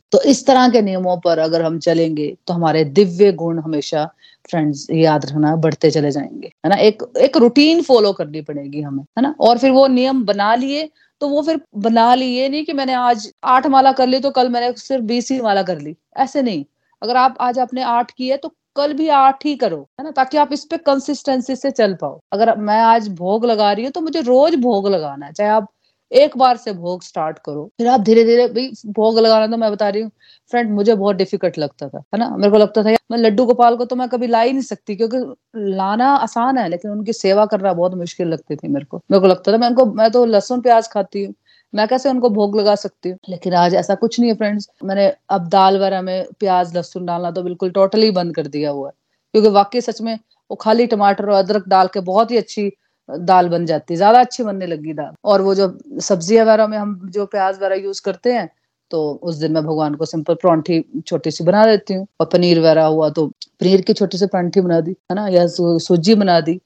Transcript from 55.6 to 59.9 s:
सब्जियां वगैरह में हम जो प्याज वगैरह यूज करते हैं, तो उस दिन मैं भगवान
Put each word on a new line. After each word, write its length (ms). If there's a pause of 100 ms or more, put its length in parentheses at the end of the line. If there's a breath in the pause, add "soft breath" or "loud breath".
सब्जियां 460
वगैरह 200
में 120
हम 220 (100)
जो 160
प्याज 300
वगैरह 280
यूज 160
करते 320
हैं, 160 (420)
तो 100 (220)
उस 140
दिन 160
मैं 120
भगवान 300